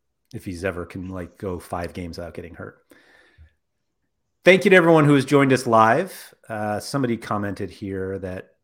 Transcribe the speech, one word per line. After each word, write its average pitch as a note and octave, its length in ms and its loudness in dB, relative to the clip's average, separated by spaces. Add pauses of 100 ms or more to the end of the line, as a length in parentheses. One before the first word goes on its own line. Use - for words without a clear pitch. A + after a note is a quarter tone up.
(340)
If A2+ 120 -14
he's F2 180 -10
ever F2 220 -6
can, F#2 240 -12
like, F2+ 280 -14
go F2+ 220 -8
five F2 320 -10
games E2+ 260 -12
without E2+ 160 -14
getting F2 220 -16
hurt. - 300 -20 (1600)
Thank F#3 180 6
you G#3 60 4
to F#3 80 8
everyone E3 260 6
who D3 120 4
has C3 100 2
joined C#3 260 4
us B2 160 0
live. A#2 680 2 (140)
Uh, G#2+ 320 -6
somebody B2 380 -4
commented G2+ 520 -8
here F#2+ 500 -8
that F#2 320 -12 (120)